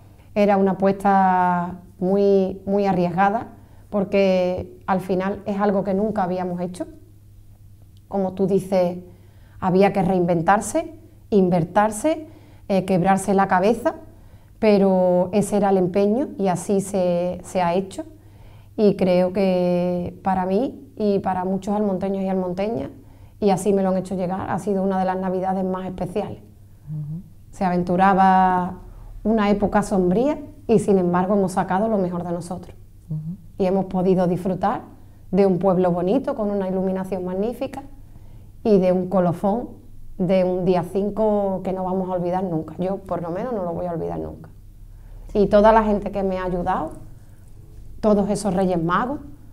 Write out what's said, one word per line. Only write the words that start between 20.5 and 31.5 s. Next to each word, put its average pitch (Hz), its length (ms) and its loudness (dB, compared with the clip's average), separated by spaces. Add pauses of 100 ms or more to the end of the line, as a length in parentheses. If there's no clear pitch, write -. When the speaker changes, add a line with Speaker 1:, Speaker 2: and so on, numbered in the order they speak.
Speaker 1:
y 202 240 0
para 185 240 -2
muchos 190 320 -2
almonteños 196 480 -2
y 190 40 -2
almonteñas, 190 640 -4 (480)
y 208 120 2
así 190 240 2
me 196 80 2
lo 190 80 2
han 185 80 0
hecho 185 160 -6
llegar, 185 360 -4
ha - 80 -2
sido 196 240 -2
una 190 160 0
de 190 60 0
las 185 140 -2
navidades 185 460 -2
más 185 220 -2
especiales. 185 520 -6 (500)
Speaker 2:
Ujú. 151 320 -8 (300)
Speaker 1:
Se - 160 -4
aventuraba 185 1120 4 (460)
una 208 260 2
época 208 320 2
sombría 202 560 2 (280)
y, 208 120 4
sin 208 200 2
embargo, 180 360 2
hemos 190 180 2